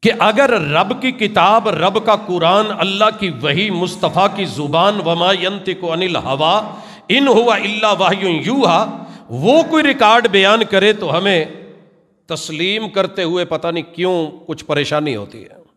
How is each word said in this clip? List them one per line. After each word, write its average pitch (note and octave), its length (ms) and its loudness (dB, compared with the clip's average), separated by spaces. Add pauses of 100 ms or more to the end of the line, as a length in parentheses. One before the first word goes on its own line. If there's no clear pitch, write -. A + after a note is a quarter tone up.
कि A3+ 60 4 (140)
अगर A3 280 4 (180)
रब F#3+ 320 0
की B3+ 120 -2
किताब, G#3 560 2
रब F#3 320 0
का A3 160 2
कुरान, F#3 500 0
अल्लाह G3 460 0
की G3+ 160 -4 (100)
वही, D3+ 320 0
मुस्तफ़ा F3 580 -2
की G3+ 180 -6
जुबान, D#3+ 520 0
वमा E3+ 340 0
यंतिकु F#3 560 -4
अनिल E3+ 300 -2
हवा C#3 340 0 (580)
इन C#4 180 2
हुवा A3+ 300 4
इल्ला G#3+ 360 -2
वहयुन F3 460 0
यूहा, G3 420 2 (480)
वो G#3 340 2
कोई D#4+ 180 0
रिकॉर्ड A#3+ 460 4
बयान G3+ 360 4
करे G3+ 300 2
तो F3+ 140 -6
हमें F3+ 300 0 (920)
तस्लीम F3 600 -4
करते F#3+ 340 -2
हुए F3 240 -2
पता E3 240 -4
नहीं E3 140 -4
क्यों F3+ 300 -2 (300)
कुछ D#3 180 -10
परेशानी D3 520 -2
होती G#2 240 -12
है। - 220 -20 (160)